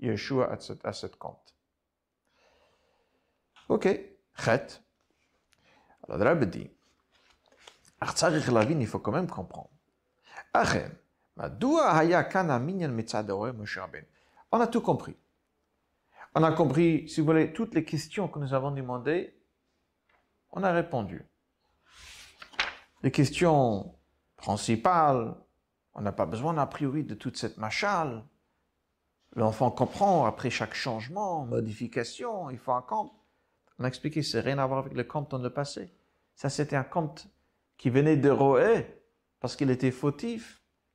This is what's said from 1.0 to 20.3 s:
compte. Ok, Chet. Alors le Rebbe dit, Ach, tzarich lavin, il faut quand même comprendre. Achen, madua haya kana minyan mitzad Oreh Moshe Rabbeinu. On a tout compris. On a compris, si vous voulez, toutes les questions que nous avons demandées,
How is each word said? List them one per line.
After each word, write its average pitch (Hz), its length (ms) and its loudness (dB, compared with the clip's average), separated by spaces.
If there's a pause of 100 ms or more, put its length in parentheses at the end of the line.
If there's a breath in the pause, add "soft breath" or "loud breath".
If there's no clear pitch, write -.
compte. - 400 -16 (2250)
Ok, 202 180 2 (500)
Chet. - 440 0 (1200 soft breath)
Alors - 160 -8
le 110 100 4
Rebbe 160 140 2
dit, 80 260 -4 (1300 loud breath)
Ach, - 120 -4
tzarich 156 340 2
lavin, 120 340 4
il 107 60 0
faut 95 120 -6
quand 107 140 -4
même 175 120 0
comprendre. - 440 -12 (840 loud breath)
Achen, - 380 2 (460)
madua 262 540 2
haya 160 340 6
kana 160 340 0
minyan 165 300 -4
mitzad 113 400 -4
Oreh 104 240 -4
Moshe 104 240 -10
Rabbeinu. 87 280 -12 (460 soft breath)
On 226 80 2
a 233 80 2
tout 233 140 0
compris. - 340 -2 (1200 loud breath)
On 160 80 4
a 160 80 6
compris, 160 560 2
si - 140 -2
vous 147 60 2
voulez, 160 260 4
toutes 226 200 -4
les 160 120 2
questions 165 420 -6
que - 100 -12
nous 139 160 -4
avons 135 180 -2
demandées, 131 600 -4 (1160)